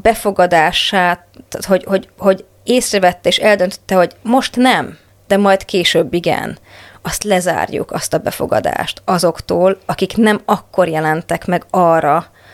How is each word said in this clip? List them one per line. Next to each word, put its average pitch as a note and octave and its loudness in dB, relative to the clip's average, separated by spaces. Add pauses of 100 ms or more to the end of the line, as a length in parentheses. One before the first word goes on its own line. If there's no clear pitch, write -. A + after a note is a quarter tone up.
befogadását, F3+ 0 (300)
tehát - -10
hogy, F#3 2
hogy, F#3+ -4
hogy G3 0 (180)
észrevette G3 0
és F#3+ 0
eldöntötte, G3 0
hogy F3 2 (100)
most B3+ -2
nem, A3 0 (300)
de G3 2
majd G3+ 2
később E3+ 0
igen, - -2 (440)
azt - -8
lezárjuk, F3+ -2
azt - -6
a - 0
befogadást - -4
azoktól, F3+ 0
akik - -4
nem G#3+ 2
akkor - 0
jelentek D#3 -2
meg F3+ -2
arra E3 2 (280)